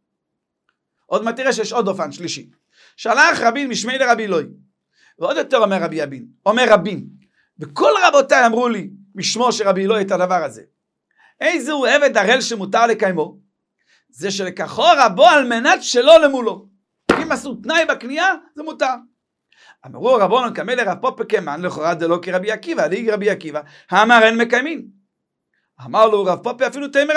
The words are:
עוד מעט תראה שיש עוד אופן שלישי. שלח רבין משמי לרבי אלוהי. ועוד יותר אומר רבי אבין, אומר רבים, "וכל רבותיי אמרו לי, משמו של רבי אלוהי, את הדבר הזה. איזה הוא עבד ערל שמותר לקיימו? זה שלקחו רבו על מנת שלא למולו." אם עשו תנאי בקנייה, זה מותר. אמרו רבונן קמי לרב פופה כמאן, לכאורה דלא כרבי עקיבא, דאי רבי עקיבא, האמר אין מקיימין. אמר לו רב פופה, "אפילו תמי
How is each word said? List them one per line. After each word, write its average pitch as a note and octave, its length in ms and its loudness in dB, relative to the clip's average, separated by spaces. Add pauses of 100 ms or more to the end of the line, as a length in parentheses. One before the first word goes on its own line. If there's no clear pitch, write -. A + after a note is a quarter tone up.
(1040)
עוד G3+ 180 -4
מעט A3+ 120 -4
תראה C4 180 -2
שיש G3+ 200 -6
עוד A#3+ 140 -2
אופן F3+ 240 -6
שלישי. C#3+ 380 -12 (480)
שלח C#4 440 2
רבין B3+ 280 -2
משמי A#3+ 280 -6
לרבי A#3+ 280 0
אלוהי. E3+ 200 -2 (720)
ועוד F#3 180 -4
יותר C#4 200 0
אומר G3 260 0
רבי D#3 200 -6
אבין, C3+ 220 -12 (200)
אומר A#3 240 2
רבים, G3 360 2 (540)
"וכל D#3 320 0 (160)
רבותיי C#4 380 4
אמרו A#3+ 240 0
לי, G3 200 -6 (260)
משמו A3+ 360 -2
של G#3+ 160 -2
רבי F#3+ 160 2
אלוהי, G3+ 220 0
את G3 60 -8
הדבר F3+ 320 0
הזה. A2+ 180 -10 (800)
איזה D4+ 300 -2
הוא C#4 160 -2
עבד C4 300 2
ערל A3+ 240 2
שמותר A3+ 440 -2
לקיימו? G3 520 -2 (720)
זה E3+ 220 -8
שלקחו G3 540 -4 (120)
רבו A#3+ 280 4
על D4+ 180 6
מנת B3 400 0
שלא C#4 360 6
למולו." B3+ 480 0 (560)
אם D#4 80 -8
עשו C4+ 240 -6
תנאי D#4+ 300 -2
בקנייה, D4+ 480 -4 (220)
זה D4 80 -14
מותר. C#4+ 320 -4 (880)
אמרו E3 280 -2
רבונן A3 400 2
קמי F#3 220 -6
לרב G3+ 260 -2
פופה A#3+ 240 -4
כמאן, E3+ 360 -4
לכאורה E3 320 -4
דלא E3 280 -2
כרבי E3+ 300 -4
עקיבא, A3 360 -4
דאי A3 240 -4
רבי G3+ 180 -2
עקיבא, D#3 320 -6 (280)
האמר A3 340 6
אין A3+ 140 4
מקיימין. B3 500 -2 (960)
אמר F#3+ 220 4
לו G#3 160 0
רב F3+ 200 -2
פופה, A#3+ 240 -4
"אפילו C#4 200 -8
תמי C#4+ 300 0